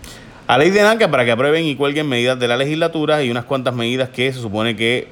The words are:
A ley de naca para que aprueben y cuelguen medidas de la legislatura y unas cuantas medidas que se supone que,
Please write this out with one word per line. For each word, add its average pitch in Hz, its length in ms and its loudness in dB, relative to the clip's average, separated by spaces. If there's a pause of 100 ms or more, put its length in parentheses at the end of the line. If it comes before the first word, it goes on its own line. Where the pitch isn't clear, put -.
(480)
A 123 120 2
ley 160 100 6
de 202 140 4
naca 214 260 4
para 127 160 2
que 120 60 2
aprueben 147 340 2
y 147 100 -2
cuelguen 143 320 -2
medidas 127 320 0
de 123 80 0
la 120 80 0
legislatura 151 680 0
y 120 80 -2
unas 120 140 -4
cuantas 127 280 -4
medidas 123 360 -2
que 127 220 -2
se 131 80 -10
supone 110 360 -4
que, 113 360 -2